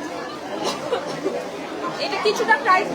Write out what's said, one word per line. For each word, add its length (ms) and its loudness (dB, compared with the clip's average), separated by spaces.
এটা 240 0
কিছুটা 400 4
প্রাইস 320 6